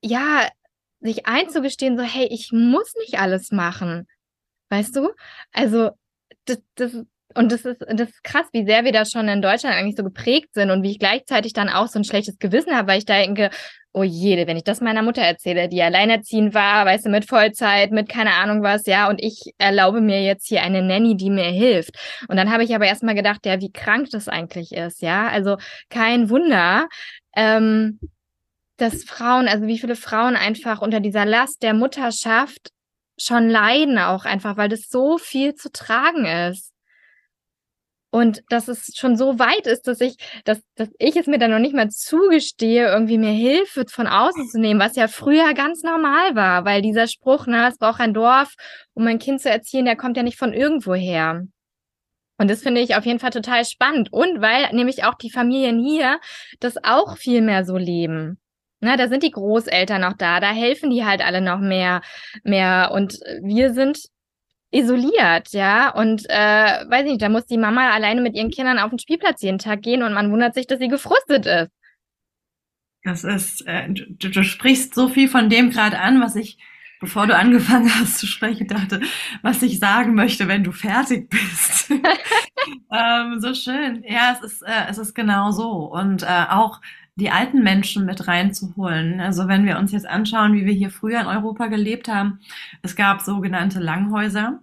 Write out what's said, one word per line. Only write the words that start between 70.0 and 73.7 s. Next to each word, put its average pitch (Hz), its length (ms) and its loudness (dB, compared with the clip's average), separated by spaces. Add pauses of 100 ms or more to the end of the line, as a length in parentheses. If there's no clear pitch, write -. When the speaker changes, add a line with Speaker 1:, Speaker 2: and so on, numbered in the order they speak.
Speaker 1:
und 214 100 -2
man 202 180 0
wundert 233 240 2
sich, 254 120 -6
dass 262 120 -2
sie 254 80 -2
gefrustet 277 580 0
ist. 170 260 0 (1300)
Speaker 2:
Das 175 200 -6
ist, 190 440 -6
äh, 170 220 -6